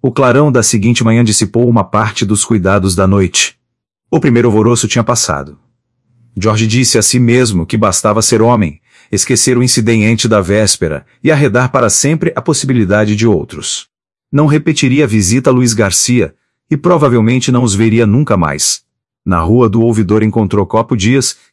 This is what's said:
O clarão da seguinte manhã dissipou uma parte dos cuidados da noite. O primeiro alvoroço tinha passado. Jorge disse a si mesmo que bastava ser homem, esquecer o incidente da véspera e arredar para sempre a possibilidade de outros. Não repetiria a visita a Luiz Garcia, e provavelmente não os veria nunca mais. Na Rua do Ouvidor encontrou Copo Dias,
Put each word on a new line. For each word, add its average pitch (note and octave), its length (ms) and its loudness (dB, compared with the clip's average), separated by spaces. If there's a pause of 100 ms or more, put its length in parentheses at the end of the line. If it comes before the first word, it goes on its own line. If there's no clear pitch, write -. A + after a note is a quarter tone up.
O C3 100 0
clarão C#3 400 2
da A#2+ 120 2
seguinte A#2 400 0
manhã A2+ 200 2
dissipou A2+ 460 0
uma A2+ 140 2
parte G#2 420 -4
dos G2+ 180 -2
cuidados F#2+ 520 0
da F#2+ 100 0
noite. F#2+ 540 0 (500)
O D#3+ 100 0
primeiro A#2 280 2
alvoroço G#2+ 400 2
tinha - 160 -2
passado. D2 560 -4 (760)
Jorge G#2+ 300 0
disse A#2+ 320 0
a A2 60 0
si - 160 0
mesmo A#2 440 2
que F#2 140 -6
bastava G#2+ 460 0
ser A2 180 2
homem, G#2+ 400 0 (300)
esquecer A#2+ 440 -2
o A#2+ 60 0
incidente A2+ 680 0
da A2 140 2
véspera F#2 640 -2 (180)
e D3+ 80 2
arredar B2+ 400 0
para A#2+ 200 0
sempre D#3 440 -2
a - 60 -6
possibilidade G#2+ 760 0
de A2 120 0
outros. - 600 -4 (440)
Não D3 160 2
repetiria D3 560 0
a C3 40 0
visita G#2+ 440 0
a - 20 2
Luiz B2 200 2
Garcia, G#2+ 600 -2 (380)
e D#3 40 -2
provavelmente C3 760 0
não B2 100 2
os A2 140 0
veria A2+ 320 2
nunca A#2+ 280 2
mais. D2+ 460 -4 (420)
Na F2+ 160 -2
Rua A2 300 2
do A2+ 120 0
Ouvidor G#2+ 420 0
encontrou G#2 420 0
Copo A2+ 320 -2
Dias, A#2+ 400 -2 (160)